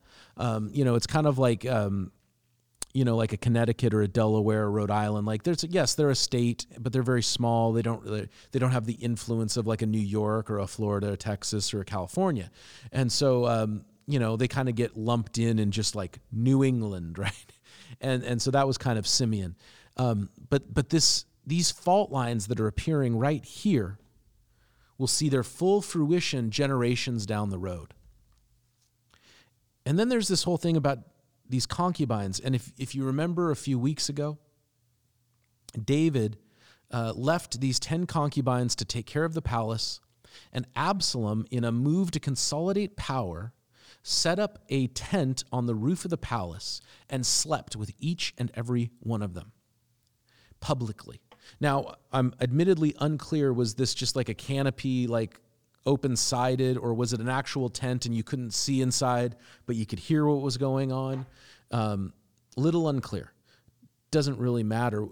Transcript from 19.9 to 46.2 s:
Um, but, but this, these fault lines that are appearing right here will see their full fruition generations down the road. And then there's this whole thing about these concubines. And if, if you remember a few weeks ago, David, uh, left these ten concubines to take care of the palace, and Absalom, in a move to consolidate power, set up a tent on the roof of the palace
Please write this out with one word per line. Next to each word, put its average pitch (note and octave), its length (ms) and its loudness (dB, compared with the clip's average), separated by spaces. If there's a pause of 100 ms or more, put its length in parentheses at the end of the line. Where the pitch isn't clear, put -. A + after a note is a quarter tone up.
Um, A2+ 320 0 (200)
but, C#3+ 240 -2
but C#3 160 0
this, - 360 2 (200)
these E3 240 0
fault F#3 420 2
lines A#2+ 360 -2
that A2+ 120 -2
are A2 80 2
appearing B2+ 520 0
right C#3+ 260 0
here G#2+ 540 0 (1000)
will C3 100 -2
see D#3 220 2
their C3 140 4
full F#3+ 380 2
fruition D3+ 680 0
generations B2 760 0
down G#2 240 -2
the F#2+ 100 -4
road. F2+ 340 -8 (1900)
And D3+ 140 2
then A#3 100 4
there's A#3 180 2
this F3+ 160 2
whole F3 140 2
thing E3 180 2
about C#3 240 2 (500)
these B2+ 160 0
concubines. A#2 720 -2
And C3 140 -2
if, A#2+ 240 -4
if B2+ 160 -8
you C3+ 100 -4
remember D#3+ 460 0
a C#3+ 60 0
few C3+ 240 -2
weeks C#3+ 280 0
ago, D3 300 -4 (1500)
David, C3+ 540 2 (540)
uh, A2+ 240 -2
left C#3+ 440 -2
these C3 200 0
ten F3 260 -2
concubines C3 720 0
to A2 100 -6
take A#2 220 -6
care D3+ 160 -2
of E3 100 -2
the D#3+ 80 -4
palace, A2+ 580 -2 (540)
and B2+ 220 -4
Absalom, B2+ 720 0
in B2 140 -2
a A#2 80 0
move D3+ 400 2
to D#3 80 -4
consolidate F3+ 800 -2
power, A2 540 -4 (520)
set - 340 0
up G#3 220 -2 (100)
a C3+ 180 2
tent C3 640 -2
on B2 140 0
the A#2+ 80 0
roof B2+ 320 0
of F3+ 60 -6
the E3 60 0
palace F#2 640 -6 (280)